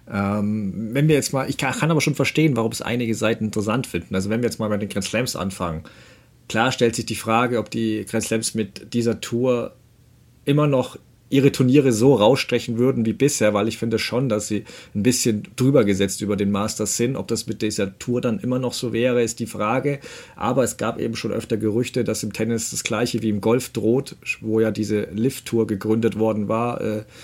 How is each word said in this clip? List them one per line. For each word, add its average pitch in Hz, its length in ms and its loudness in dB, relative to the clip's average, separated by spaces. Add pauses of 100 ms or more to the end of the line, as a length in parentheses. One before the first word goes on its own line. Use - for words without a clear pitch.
(120)
Ähm, 104 800 -2
wenn 143 140 4
wir 160 60 6
jetzt 135 200 0
mal, 135 140 0
ich - 100 -4
kann, 131 160 -2
kann 156 180 0
aber 156 100 2
schon 151 140 0
verstehen, 151 400 2
warum 113 160 0
es 113 100 -8
einige 117 320 -2
Seiten 113 320 0
interessant 107 400 -2
finden. - 300 -6
Also 95 160 -2
wenn 117 100 0
wir 120 60 0
jetzt 110 120 -6
mal 110 100 -2
bei 104 80 0
den 101 120 -4
Grand 98 160 -4
Slams 120 300 -2
anfangen, 87 480 -4 (640)
klar 117 240 2
stellt 117 240 2
sich 113 100 -4
die 110 100 -4
Frage, 117 440 0
ob 107 100 -4
die 107 400 -2
Grand 113 140 -2
Slams 113 320 -2
mit - 400 -6
dieser 117 260 0
Tour 120 540 -2 (680)
immer 147 200 4
noch 135 320 0 (320)
ihre 135 220 6
Turniere 131 400 6
so 123 240 6
rausstechen 117 640 4
würden 120 260 2
wie 110 80 0
bisher, 113 400 2
weil 104 140 2
ich 110 100 -4
finde 113 220 0
schon, 127 300 -2
dass 107 180 -2
sie 104 160 -2 (320)
ein 104 80 -2
bisschen 117 400 2 (140)
drüber 131 280 4
gesetzt 98 360 0
über 104 140 -2
den 98 140 0
Masters 101 480 -2
sind. 127 200 0
Ob 98 100 -8
das 113 180 -4
mit 113 160 -8
dieser 104 380 -4
Tour 123 200 -2
dann 113 200 -2
immer 127 180 -2
noch 127 160 -4
so 117 200 -4
wäre, 120 280 2
ist 113 180 -2
die 120 60 -4
Frage. 127 540 -2 (360)
Aber 120 280 0
es - 140 -4
gab 113 220 -4
eben 113 160 -4
schon 110 160 -6
öfter 113 260 -2
Gerüchte, 113 460 0
dass 110 200 -2
im 107 100 -6
Tennis 113 380 -2
das - 120 -8
Gleiche 117 380 -2
wie 110 80 0
im 104 120 0
Golf 117 280 2
droht, 117 460 0 (260)
wo 110 180 0
ja 110 120 2
diese 107 300 -2 (120)
Lift-Tour 113 540 -2
gegründet 110 500 0
worden 107 300 0
war, 117 340 -2
äh, 107 220 -4 (200)